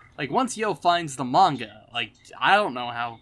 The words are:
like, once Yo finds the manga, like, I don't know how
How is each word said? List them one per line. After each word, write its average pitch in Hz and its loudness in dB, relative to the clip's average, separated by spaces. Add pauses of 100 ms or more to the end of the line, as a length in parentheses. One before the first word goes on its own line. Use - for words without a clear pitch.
(160)
like, 139 -6
once 240 -2
Yo 214 -2
finds 170 0
the 139 -4
manga, 127 2
like, 117 -6 (260)
I 143 4
don't 202 2
know 123 -6
how 120 -6